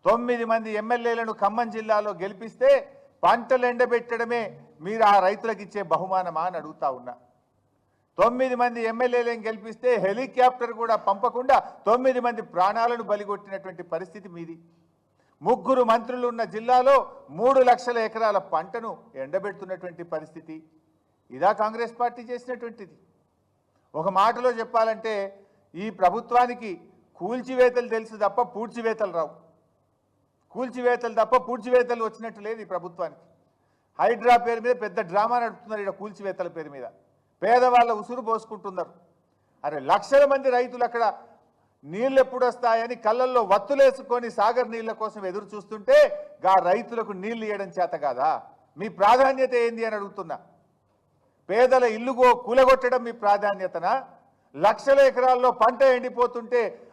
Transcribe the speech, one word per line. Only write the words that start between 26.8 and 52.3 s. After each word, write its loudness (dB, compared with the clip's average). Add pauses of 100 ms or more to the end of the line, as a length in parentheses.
కూల్చివేతలు 0
తెలుసు -6
తప్ప 0
పూడ్చివేతలు -6
రావు. -4 (1200)
కూల్చివేతలు -2
తప్ప 2
పూడ్చివేతలు 0
వచ్చినట్టు -10
లేదు -10
ఈ -16
ప్రభుత్వానికి. -10 (800)
హైడ్రా 4
పేరు -2
మీద 0
పెద్ద -8
డ్రామా 0
నడుపుతున్నారు -8
ఇక్కడ -6
కూల్చివేతల -8
పేరు -12
మీద. -16 (600)
పేదవాళ్ళ 4
ఉసురు -8
పోసుకుంటున్నారు. -8 (760)
అరే -6
లక్షల 4
మంది 0
రైతులు 0
అక్కడ 0 (720)
నీళ్ళు 0
ఎప్పుడు 2
వస్తాయని 0
కళ్ళల్లో 0
వత్తులేసుకొని 2
సాగర్ 0
నీళ్ళ -8
కోసం -8
ఎదురు -8 (100)
చూస్తుంటే -2 (520)
గా 4
రైతులకు 0
నీళ్లు -8
ఇయ్యడం -6
చేత -4
కాదా? -2 (340)
మీ -8
ప్రాధాన్యత 2
ఏంది -2
అని -4
అడుగుతున్నా. -10 (1080)
పేదల 4
ఇల్లు 0
గో-, 6